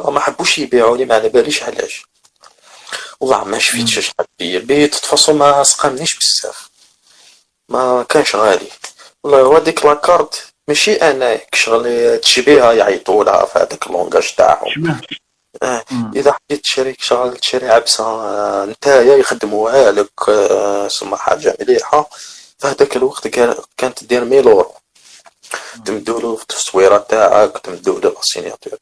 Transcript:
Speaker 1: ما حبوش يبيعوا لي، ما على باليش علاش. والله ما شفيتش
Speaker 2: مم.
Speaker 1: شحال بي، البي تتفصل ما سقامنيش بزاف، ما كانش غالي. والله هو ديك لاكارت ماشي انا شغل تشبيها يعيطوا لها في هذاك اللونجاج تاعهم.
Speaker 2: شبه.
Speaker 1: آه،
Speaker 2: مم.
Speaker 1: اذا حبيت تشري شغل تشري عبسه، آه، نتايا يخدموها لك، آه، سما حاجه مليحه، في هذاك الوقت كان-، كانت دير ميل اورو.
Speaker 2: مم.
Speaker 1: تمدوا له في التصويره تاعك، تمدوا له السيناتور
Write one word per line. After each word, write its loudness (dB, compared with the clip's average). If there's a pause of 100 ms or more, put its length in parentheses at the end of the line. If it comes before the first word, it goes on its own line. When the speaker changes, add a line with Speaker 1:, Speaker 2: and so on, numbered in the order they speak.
Speaker 1:
ما -2
حبوش -4
يبيعوا 2
لي، -2
ما 2
على 0
باليش 0
علاش. -10 (1120)
والله -2
ما -6
شفيتش -2
Speaker 2:
مم. -2
Speaker 1:
شحال -6 (140)
بي، -6
البي 2
تتفصل 0
ما 4
سقامنيش -2
بزاف، -4 (1000)
ما -2
كانش 0
غالي. 2 (560)
والله 4
هو 6
ديك -2
لاكارت 0 (140)
ماشي 0
انا 0 (140)
شغل 0
تشبيها 4
يعيطوا 0
لها 2
في -2
هذاك -4
اللونجاج -2
تاعهم. 2
Speaker 2:
شبه. -6 (460)
Speaker 1:
آه، -6
Speaker 2:
مم. -6
Speaker 1:
اذا 2
حبيت -8
تشري -4
شغل -2
تشري -4
عبسه، 2
آه، -4
نتايا 4
يخدموها 2
لك، -2
آه، 0
سما -6
حاجه -2
مليحه، 0 (500)
في -6
هذاك 0
الوقت -2
كان-، 0 (220)
كانت -6
دير -2
ميل 4
اورو. 4 (1000)
Speaker 2:
مم. -20
Speaker 1:
تمدوا -6
له -4
في -14
التصويره 2
تاعك، 2
تمدوا -6
له 0
السيناتور -8